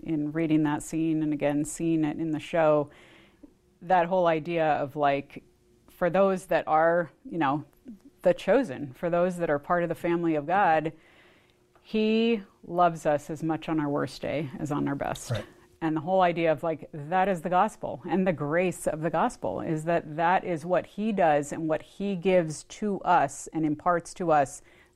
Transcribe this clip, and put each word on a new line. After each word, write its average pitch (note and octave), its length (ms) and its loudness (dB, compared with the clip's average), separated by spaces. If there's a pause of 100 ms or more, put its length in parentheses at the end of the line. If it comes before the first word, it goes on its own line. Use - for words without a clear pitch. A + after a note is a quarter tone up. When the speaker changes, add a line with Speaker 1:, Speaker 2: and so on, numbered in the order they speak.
Speaker 1:
in D3+ 300 -4
reading D#3 320 2
that D3 180 -2
scene D#3+ 400 -2
and, D3+ 100 0
again, D3 320 0
seeing E3 400 0
it D3 140 -2
in D#3+ 140 -4
the D3+ 80 -4
show, D3+ 500 2 (920)
that F3 260 2
whole F3+ 200 2
idea D#3+ 480 0
of, C#3 220 -4
like, C#3+ 460 0 (460)
for F3+ 220 -2
those F#3+ 360 2
that E3 220 0
are, E3 420 4 (200)
you F3 80 -6
know, C#3+ 260 0 (580)
the F3+ 120 4
chosen, D3+ 600 0
for F3 140 -6
those F3 300 0
that E3+ 100 -2
are D3 100 2
part F3 240 0
of F3 60 0
the E3 60 -4
family E3+ 400 0
of D3 120 -2
God, D#3+ 460 2 (880)
he A3 600 2 (240)
loves E3+ 400 0
us D3 240 0
as D#3 120 -8
much D#3+ 260 -4
on D#3+ 120 0
our D3 80 -2
worst C#3+ 340 -4
day C#3 360 -4
as D3 120 -6
on C#3+ 180 -2
our C#3+ 60 -2
best. - 360 -6
Speaker 2:
Right. A#2+ 140 -6 (360)
Speaker 1:
And D#3+ 160 -2
the D#3 40 -4
whole F#3 200 0
idea E3 320 2
of, C#3+ 100 -4
like, D#3+ 300 -4
that F3 360 -2
is F3+ 120 -2
the F3 100 -6
gospel, F3+ 580 0
and F#3 160 0
the E3+ 80 2
grace E3 540 -2
of D#3 140 -2
the D#3+ 100 -2
gospel D#3+ 500 -2
is D#3 240 -4
that D#3+ 320 -2
that E3+ 280 2
is E3 200 -4
what F3 220 0
he G#3+ 240 -4
does D#3 400 2
and D#3+ 160 -6
what D#3 160 -2
he G3+ 320 -6
gives F3 500 2
to G#3 360 -6
us D#3+ 520 0
and D#3 140 0
imparts E3 480 -2
to E3+ 160 -2
us D3 320 2 (340)